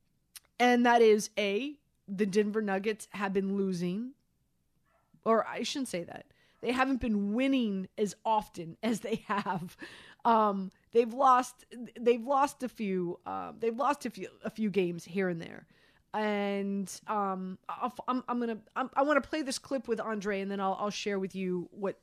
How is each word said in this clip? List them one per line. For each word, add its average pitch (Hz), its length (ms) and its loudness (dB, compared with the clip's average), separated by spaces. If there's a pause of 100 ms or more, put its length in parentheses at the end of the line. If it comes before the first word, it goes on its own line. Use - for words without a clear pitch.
(600)
and 247 260 6
that 240 180 8
is, 214 340 6
A, 214 380 -2 (320)
the 196 180 0
Denver 208 360 2
Nuggets 202 500 -2
have 190 220 -4
been 196 220 0
losing. 190 580 -2 (1120)
Or 220 220 4
I 165 140 -8
shouldn't 254 280 -6
say 175 160 -6
that. - 200 -14 (360)
They 226 100 -2
haven't 262 300 0
been 208 320 0
winning 233 540 0 (120)
as 208 160 -2 (100)
often 196 540 -4
<laughs> - 40 -6
as 226 180 0
they 214 260 -6
have. 196 500 -4 (480)
Um, 208 460 4 (200)
they've 233 220 4
lost, 254 520 4 (340)
they've 240 260 4
lost 269 380 2
a 240 60 -4
few, 185 580 -2
uh, 185 320 -6
they've 226 180 -2
lost 277 300 0
a - 20 -4
few, 185 180 -10 (160)
a 214 60 -8
few 214 220 -2
games 175 340 0
here 185 240 -2
and 170 100 -4
there. - 280 -14 (460)
And, 202 800 -2 (160)
um, 190 500 -4 (120)
I'll, 196 260 -6 (100)
I'm, 254 220 -2
I'm 240 140 -2
gonna, 226 160 -2 (180)
I'm, 254 200 -2
I 269 60 4
wanna 285 200 4
play 311 220 -4
this 254 140 -4
clip - 300 -4
with 220 140 -2
Andre, 208 400 -4
and 196 100 -6
then 202 80 -4
I'll, 190 180 0
I'll 208 120 -4
share 202 280 -4
with 190 180 -4
you 180 360 -2
what, 196 320 -4